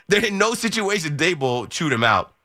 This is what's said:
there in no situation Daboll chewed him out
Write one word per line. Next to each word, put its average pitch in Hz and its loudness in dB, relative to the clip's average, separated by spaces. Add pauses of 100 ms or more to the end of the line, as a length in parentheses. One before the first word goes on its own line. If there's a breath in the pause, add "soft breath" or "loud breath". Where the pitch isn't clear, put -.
there 208 2
in 202 -2
no 220 2
situation 196 -2
Daboll 135 0
chewed 156 -4
him 117 2
out 107 2 (120)